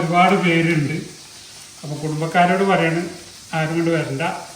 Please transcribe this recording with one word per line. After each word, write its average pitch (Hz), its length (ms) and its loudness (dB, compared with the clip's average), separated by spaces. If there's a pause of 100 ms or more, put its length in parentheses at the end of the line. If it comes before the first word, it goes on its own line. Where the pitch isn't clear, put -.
ഒരുപാട് 175 440 4
പേരുണ്ട്. 165 520 2 (880)
അപ്പൊ 151 200 -10
കുടുംബക്കാരോട് 175 720 0
പറയാണ്, 165 280 0 (540)
ആരും 160 220 -2
കൊണ്ട് 165 200 0
വരണ്ട, 135 240 -4 (340)